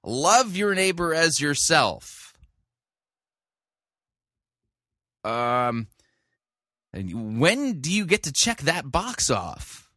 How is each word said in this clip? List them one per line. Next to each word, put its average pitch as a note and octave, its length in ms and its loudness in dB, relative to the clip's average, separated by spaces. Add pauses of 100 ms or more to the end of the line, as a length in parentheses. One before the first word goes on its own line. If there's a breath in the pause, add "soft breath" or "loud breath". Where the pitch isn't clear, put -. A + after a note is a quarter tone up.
Love F3+ 520 2
your G3+ 200 0
neighbor F3 380 0
as E3 280 2
yourself. C#3+ 920 0 (3000)
Um, A#2+ 640 0 (1040)
and G#2+ 480 -6
when A3 400 2
do D3+ 100 -4
you G#3 140 0
get F#3+ 180 2
to D3 80 -6
check A3+ 300 0
that D#3 280 -2
box G3+ 400 -2
off? - 680 -6